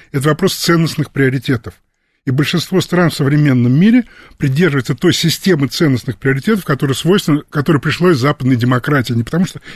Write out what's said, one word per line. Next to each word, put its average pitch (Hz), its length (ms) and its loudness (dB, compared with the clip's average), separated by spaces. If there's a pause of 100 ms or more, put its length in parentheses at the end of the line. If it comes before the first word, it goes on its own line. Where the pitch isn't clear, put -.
(120)
Это 143 180 -2
вопрос 175 240 0
ценностных 165 560 -2
приоритетов. 131 640 -2 (520)
И 135 60 -2
большинство 156 500 -2
стран 175 280 0
в - 60 -6
современном 139 560 2
мире 220 320 4 (340)
придерживается 139 560 0
той 165 200 2
системы 156 540 0
ценностных 131 500 -2
приоритетов, 139 480 -2
которая 143 280 -2
свойственна, 147 560 0
которая 147 320 0
пришла 170 300 0
из 143 60 2
западной 131 380 0
демократии, 123 580 0
не 113 100 0
потому 170 220 -2
что - 160 -14 (140)